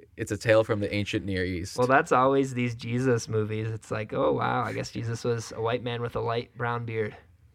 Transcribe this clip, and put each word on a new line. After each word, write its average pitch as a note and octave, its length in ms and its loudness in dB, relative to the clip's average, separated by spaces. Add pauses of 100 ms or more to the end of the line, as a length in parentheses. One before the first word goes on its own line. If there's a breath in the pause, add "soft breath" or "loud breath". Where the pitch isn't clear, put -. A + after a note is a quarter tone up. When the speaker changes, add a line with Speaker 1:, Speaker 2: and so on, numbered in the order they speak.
(160)
Speaker 1:
it's A2 160 -6
a G2+ 60 -2
tale A2 260 6
from G#2+ 160 0
the G2+ 160 -2
ancient G2+ 300 -2
Near F#2+ 180 0
East? F2+ 340 -4
Speaker 2:
Well, B2 100 4
that's C#3+ 260 4
always C3+ 400 4
these B2 200 -2
Jesus A#2+ 540 0
movies. A2 420 -2
It's A2 220 -8
like, A2 220 -6
"Oh, - 180 2
wow, B2 320 0
I G#2+ 80 -4
guess A2+ 180 -6
Jesus A#2 360 -6
was A#2 260 -2
a - 100 -8
white A2+ 220 0
man A#2+ 180 -4
with A#2 140 -6
a A2+ 60 -2
light A#2 360 -4
brown A#2+ 280 -2
beard." A2 320 -4 (380)